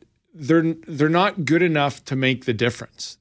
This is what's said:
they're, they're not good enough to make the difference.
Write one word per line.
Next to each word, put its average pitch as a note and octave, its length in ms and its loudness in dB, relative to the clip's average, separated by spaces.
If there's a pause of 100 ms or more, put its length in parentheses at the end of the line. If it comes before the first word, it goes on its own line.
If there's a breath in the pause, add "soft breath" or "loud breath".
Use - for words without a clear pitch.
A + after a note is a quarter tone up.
(340)
they're, D#3+ 400 0 (140)
they're D3+ 200 0
not F3+ 360 0
good D#3+ 180 2
enough D3+ 440 0
to C3+ 100 -4
make C3 280 0
the B2 80 0
difference. - 680 -6